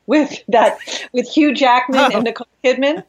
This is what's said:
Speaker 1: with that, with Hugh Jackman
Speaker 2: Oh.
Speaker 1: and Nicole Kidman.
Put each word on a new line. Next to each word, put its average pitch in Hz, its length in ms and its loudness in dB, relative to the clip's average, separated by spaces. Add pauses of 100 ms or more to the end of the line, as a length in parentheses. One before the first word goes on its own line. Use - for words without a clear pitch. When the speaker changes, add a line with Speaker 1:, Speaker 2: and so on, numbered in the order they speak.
Speaker 1:
with 277 420 0
that, 214 300 2 (340)
with 247 160 -2
Hugh 294 260 2
Jackman 254 460 2
Speaker 2:
Oh. 254 160 2
Speaker 1:
and 226 80 -2
Nicole 233 220 -6 (180)
Kidman. 277 440 0